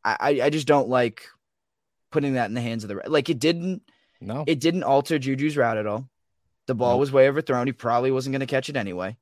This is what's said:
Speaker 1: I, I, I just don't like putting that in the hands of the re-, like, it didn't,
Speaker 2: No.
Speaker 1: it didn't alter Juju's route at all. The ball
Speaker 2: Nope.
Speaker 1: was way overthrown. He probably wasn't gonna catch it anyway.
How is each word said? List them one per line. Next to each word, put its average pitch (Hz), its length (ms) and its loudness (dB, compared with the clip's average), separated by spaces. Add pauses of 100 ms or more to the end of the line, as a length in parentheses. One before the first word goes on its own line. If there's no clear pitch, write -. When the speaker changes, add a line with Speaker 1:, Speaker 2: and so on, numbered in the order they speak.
Speaker 1:
I, 107 160 0
I, 139 240 2
I 147 60 4
just 151 160 -4
don't 143 220 4
like 123 380 0 (880)
putting 143 220 0
that 123 120 0
in 104 80 -6
the 123 60 -4
hands 113 240 -6
of 101 40 -12
the 101 80 -8
re-, - 100 -10
like, 147 240 0
it 131 100 0
didn't, 170 420 0 (380)
Speaker 2:
No. 127 260 -8
Speaker 1:
it 156 140 0
didn't 170 240 0
alter 139 340 2
Juju's 139 380 -2
route 113 220 2
at 107 80 -4
all. 113 220 -6 (580)
The 131 80 -2
ball 120 180 2
Speaker 2:
Nope. 123 80 2
Speaker 1:
was 139 120 0
way 135 160 8
overthrown. 135 380 0
He 135 60 -2
probably 120 380 0
wasn't 131 240 -2
gonna 135 120 -4
catch 131 220 -2
it 143 80 -8
anyway. 95 460 -6